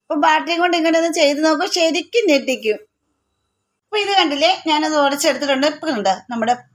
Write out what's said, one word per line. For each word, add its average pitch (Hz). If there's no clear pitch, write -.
അപ്പോൾ 311
ബാറ്ററിയും 311
കൊണ്ട് 349
ഇങ്ങനെ 320
ഒന്ന് 330
ചെയ്ത് 285
നോക്കൂ, 320
ശരിക്കും 349
ഞെട്ടിക്കും. 226
അപ്പോൾ 427
ഇത് 392
കണ്ടില്ലേ, 311
ഞാനത് 311
ഉരച്ചെടുത്തിട്ടുണ്ട്. 277
ഇപ്പം 311
കണ്ടോ 196
നമ്മുടെ 226